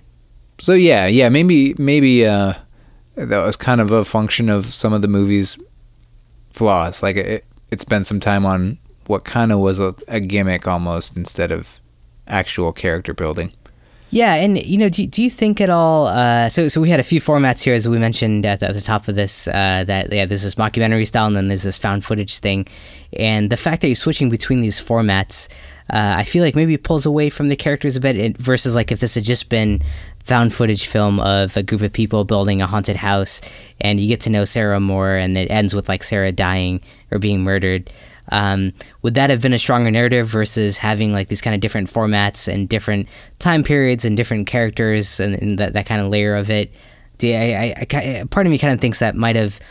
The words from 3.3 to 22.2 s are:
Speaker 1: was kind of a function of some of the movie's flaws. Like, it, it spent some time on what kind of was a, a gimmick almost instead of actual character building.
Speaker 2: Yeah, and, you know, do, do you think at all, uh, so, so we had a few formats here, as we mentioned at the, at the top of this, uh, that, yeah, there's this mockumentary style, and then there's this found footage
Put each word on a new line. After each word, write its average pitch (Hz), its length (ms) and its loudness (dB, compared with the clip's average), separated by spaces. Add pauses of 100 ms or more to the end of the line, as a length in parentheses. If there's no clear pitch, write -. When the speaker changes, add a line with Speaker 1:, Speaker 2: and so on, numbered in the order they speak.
Speaker 1:
was 104 120 -2
kind 123 240 0
of 104 100 2
a 110 140 2
function 110 440 0
of 104 160 2
some - 280 -2
of 104 100 0
the 104 60 2
movie's 101 500 2 (960)
flaws. 90 500 0
Like, 98 140 0
it, 101 280 -4 (260)
it 101 100 -4
spent 101 260 0
some 101 140 0
time 101 260 2
on 95 320 0 (280)
what 98 180 -2
kind 117 280 0
of 101 60 2
was 98 220 2
a, 92 140 -2 (140)
a 113 120 -4
gimmick 95 480 -2
almost 87 480 -4
instead 87 360 -4
of - 280 -8 (460)
actual 92 460 -4
character 85 420 -4
building. 82 380 -6 (580)
Speaker 2:
Yeah, 220 240 2
and, 190 240 2
you 196 200 -2
know, 208 100 4
do, 190 200 -2
do 208 160 -2
you 247 60 0
think 214 300 0
at 190 100 2
all, 160 360 2
uh, 117 420 2
so, 165 200 2
so 160 120 2
we 160 80 2
had 160 120 4
a 123 40 2
few 165 140 2
formats 139 460 2
here, 127 100 2
as 113 140 0
we 117 100 2
mentioned 110 480 0
at 101 140 -2
the, 101 80 -2
at 98 60 -2
the 101 60 -4
top 107 280 -2
of 101 80 -2
this, 101 320 0
uh, 95 400 0
that, 95 240 -2
yeah, 101 120 0
there's 92 200 -2
this 95 100 -2
mockumentary 110 520 0
style, 110 200 0
and 104 80 2
then 98 140 0
there's 95 160 -2
this 95 140 -2
found 101 260 -4
footage 104 340 -2